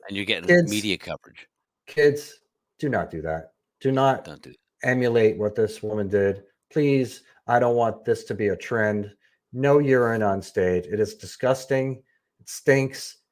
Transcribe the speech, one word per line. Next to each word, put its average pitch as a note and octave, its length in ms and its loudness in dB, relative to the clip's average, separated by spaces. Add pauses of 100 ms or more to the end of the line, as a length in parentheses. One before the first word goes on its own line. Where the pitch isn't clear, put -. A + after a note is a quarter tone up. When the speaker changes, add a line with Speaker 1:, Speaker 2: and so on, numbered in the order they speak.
Speaker 1:
and G2 100 -12
you're G2+ 100 -6
getting F2+ 220 -2
Speaker 2:
kids, F3 220 4
Speaker 1:
media G#2 280 -2
coverage. - 500 -14 (380)
Speaker 2:
kids, - 540 0 (380)
do D3 120 -4
not G2+ 200 -2
do E2 120 -10
that. D#2+ 320 -8 (260)
Do C3 100 0
not C3 340 2
Speaker 1:
Don't D2+ 180 -18
do - 80 -20
that. - 60 -20 (260)
Speaker 2:
Emulate A#2 560 2
what G#2 160 -2
this G#2+ 280 -2
woman G#2+ 260 -4
did. G2 340 0 (280)
Please, C#3 520 0 (240)
I A#2+ 120 2
don't A#2+ 180 2
want A2+ 280 0
this A2+ 200 -2
to A#2 100 -8
be G2+ 140 0
a F#2 80 -2
trend. G#2 560 -2 (400)
No C#3 260 4
urine B2 440 2
on G2 200 0
stage. F2+ 440 0
It G#2 140 -2
is G#2 140 -2
disgusting. C3 880 -4 (380)
It - 80 -20
stinks. - 680 -2 (140)